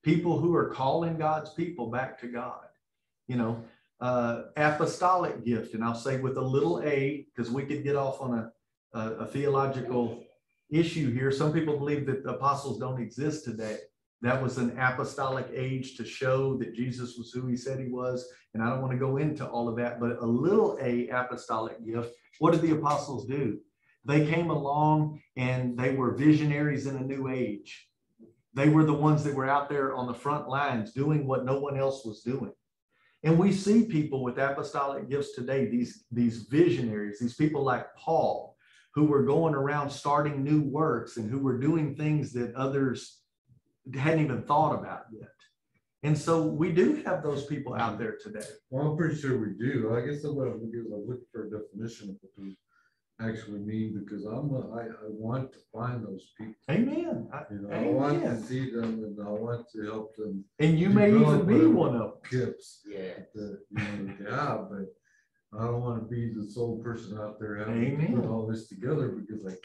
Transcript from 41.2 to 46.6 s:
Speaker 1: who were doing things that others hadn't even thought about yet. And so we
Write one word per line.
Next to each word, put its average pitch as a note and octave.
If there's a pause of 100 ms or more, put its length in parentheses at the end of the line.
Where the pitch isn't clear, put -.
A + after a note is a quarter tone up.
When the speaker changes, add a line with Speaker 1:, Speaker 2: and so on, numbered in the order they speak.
Speaker 1:
who C3+
were C3
doing D3+
things D3+
that A#2+
others C3+ (760)
hadn't D#3
even A#2+
thought D3+
about F#2+ (100)
yet. - (760)
And D3+
so E3
we D#3